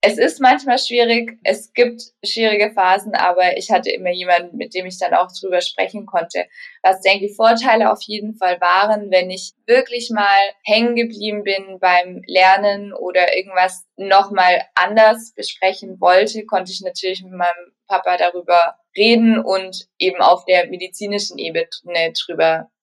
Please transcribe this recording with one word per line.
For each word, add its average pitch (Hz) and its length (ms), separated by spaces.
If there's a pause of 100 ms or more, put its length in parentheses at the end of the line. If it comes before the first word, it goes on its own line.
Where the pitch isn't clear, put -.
es 226 140
ist - 240
manchmal 269 380
schwierig, 233 640
es - 300
gibt 240 280 (240)
schwierige 214 460
Phasen, 196 420
aber 180 440
ich - 120
hatte 185 220
immer 185 180
jemanden, 180 480
mit - 160
dem 185 140
ich 185 100
dann 175 160
auch 175 180
drüber 180 300
sprechen 190 460
konnte. 175 400 (340)
Was, 190 200
denke 196 240
ich, 202 100
Vorteile 226 560
auf 208 100
jeden 214 320
Fall 180 260
waren, 202 520
wenn 185 180
ich 185 240 (140)
wirklich 240 420
mal 202 300 (240)
hängen 233 320
geblieben 214 480
bin 190 360
beim 180 460
Lernen 196 680
oder 180 440
irgendwas 185 480 (100)
noch 196 360
mal 180 320 (100)
anders 220 600
besprechen 190 640
wollte, 214 460
konnte 185 240
ich - 100
natürlich 185 400
mit 185 120
meinem 175 380 (160)
Papa 180 300
darüber 175 600 (200)
reden 226 400
und 190 500 (120)
eben - 220
auf 175 240
der 180 220
medizinischen 202 720
Ebene 165 300 (460)
drüber 160 580 (120)